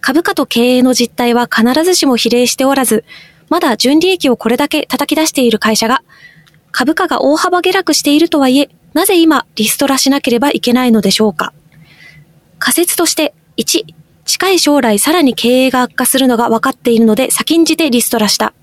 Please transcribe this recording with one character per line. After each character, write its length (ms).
株 220
価 120
と 100
経 320
営 40
の 120
実 220
態 180
は 140
必 360
ず 120
し 100
も 120
比 120
例 180
し 80
て 100
お 80
ら 120
ず、 200
ま 100
だ 180
純 220
利 100
益 200
を 80
こ 120
れ 80
だ 100
け 180
叩 300
き 20
出 100
し 40
て 120
い 80
る 80
会 160
社 120
が、 160
株 240
価 120
が 140
大 160
幅 240
下 100
落 220
し 100
て 120
い 40
る 100
と 100
は 100
い 100
え、 100
な 120
ぜ 160
今 240
リ 100
ス 120
ト 100
ラ 100
し 120
な 120
け 100
れ 80
ば 100
い 100
け 140
な 120
い 60
の 100
で 100
し 100
ょ 80
う 40
か。 200
仮 160
説 200
と 100
し 100
て、 180
一、 300
近 260
い 80
将 220
来 180
さ 120
ら 100
に 140
経 300
営 60
が 120
悪 100
化 120
す 120
る 100
の 100
が 120
分 100
か 120
っ 40
て 160
い 60
る 80
の 80
で 160
先 280
ん 80
じ 100
て 140
リ 120
ス 80
ト 100
ラ 80
し 100
た。 260